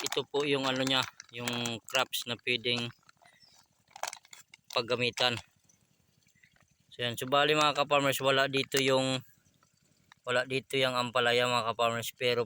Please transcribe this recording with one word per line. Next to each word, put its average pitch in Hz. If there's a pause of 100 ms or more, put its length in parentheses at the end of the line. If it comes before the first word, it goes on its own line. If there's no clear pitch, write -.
ito 139
po 143
yung 135
ano 131
niya, 131 (320)
yung 120
crops -
na 117
pwedeng 120 (1800)
paggamitan. 123 (1600)
So, -
yan. 120
So, 135
bali 143
mga 147
ka-farmers, 143
wala 135
dito 135
yung, 131 (1040)
wala 123
dito 131
yung 131
ampalaya 123
mga 117
ka-farmers, 117
pero 120